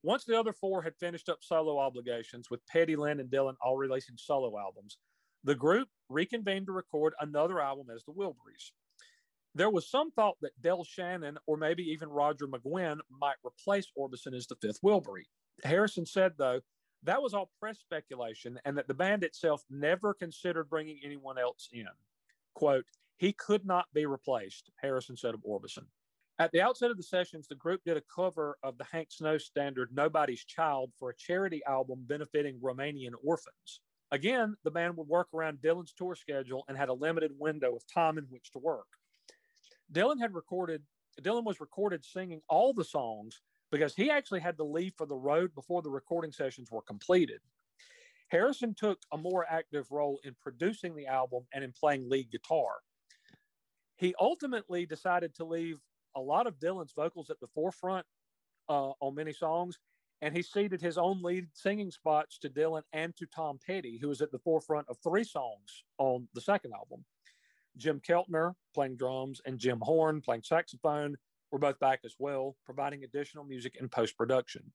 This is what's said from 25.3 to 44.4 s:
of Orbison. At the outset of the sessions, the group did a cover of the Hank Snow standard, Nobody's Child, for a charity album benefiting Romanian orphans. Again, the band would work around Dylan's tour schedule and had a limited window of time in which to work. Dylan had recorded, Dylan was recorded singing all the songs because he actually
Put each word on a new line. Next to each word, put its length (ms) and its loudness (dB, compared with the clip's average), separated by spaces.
of 80 -8
Orbison. 460 -8
At 140 2
the 100 6
outset 300 2
of 60 -4
the 60 -12
sessions, 440 -2
the 80 -10
group 280 -2
did 140 2
a 60 -4
cover 460 -2
of 160 -6
the 140 -12
Hank 200 -6
Snow 280 0
standard, 520 -2
Nobody's 540 2
Child, 540 0
for 100 -6
a 80 -10
charity 500 -2
album 380 -2
benefiting 540 -2
Romanian 540 -4
orphans. 580 -4
Again, 520 2
the 60 2
band 280 0
would 100 -8
work 260 4
around 300 -2
Dylan's 300 2
tour 200 -6
schedule 540 -6
and 100 -8
had 120 0
a 40 2
limited 460 0
window 360 0
of 60 -10
time 280 2
in 60 -10
which 260 -18
to 80 -12
work. 260 -2
Dylan 280 4
had 160 -2
recorded, 480 -4
Dylan 240 0
was 160 -4
recorded 420 -2
singing 460 -8
all 240 6
the 100 0
songs 580 -4
because 240 2
he 160 4
actually 300 0